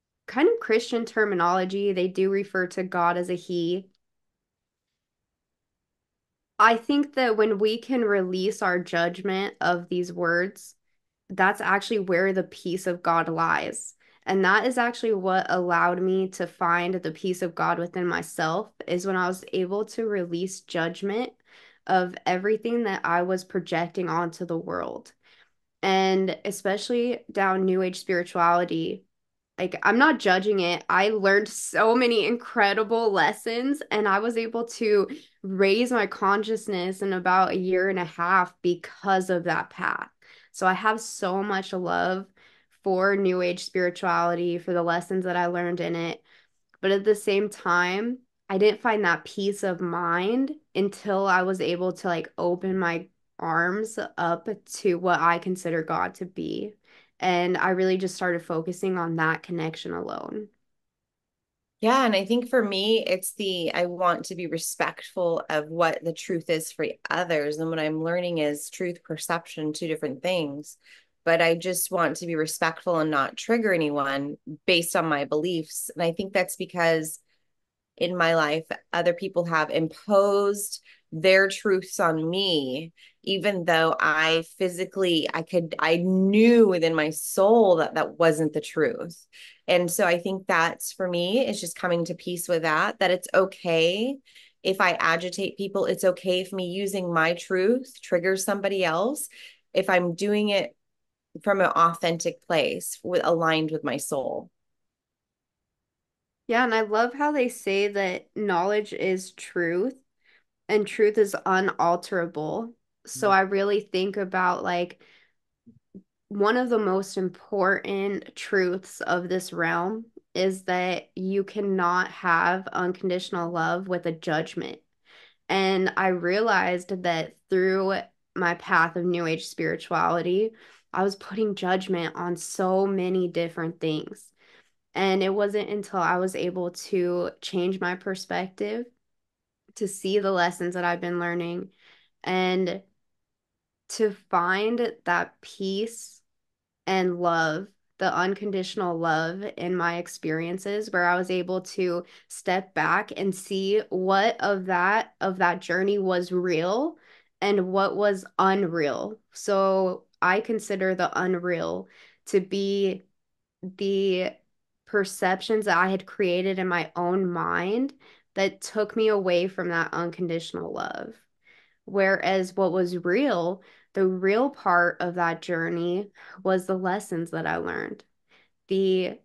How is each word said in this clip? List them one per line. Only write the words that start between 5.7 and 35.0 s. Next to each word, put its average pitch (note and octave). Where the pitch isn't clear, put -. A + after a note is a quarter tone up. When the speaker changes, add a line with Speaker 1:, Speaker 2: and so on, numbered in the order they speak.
Speaker 1:
I A3+
think C#4+
that A#3
when G#3+
we A3
can A#3+
release F#3+
our F3+
judgment F3+
of F3
these F3+
words, F3
that's F#3+
actually G3+
where F#3
the F#3
peace F#3
of F3
God E3
lies. E3
And F#3+
that G3+
is B3+
actually A#3+
what F#3
allowed F3
me F#3
to F3
find F3
the E3+
peace F3+
of E3+
God E3+
within F3
myself, E3+
is F3+
when F#3+
I F3+
was F#3
able F#3+
to A3+
release F#3
judgment G3
of F#3
everything G#3+
that G3
I E3+
was F#3
projecting E3+
onto E3+
the E3+
world. -
And F#3+
especially G#3
down F#3+
New F#3+
Age F#3
spirituality, F3
like, F#3
I'm G#3+
not C#4
judging G3
it. F3
I F#3+
learned G3+
so A3
many A#3
incredible A3
lessons, A#3
and G#3+
I G3
was A3+
able A3+
to G#3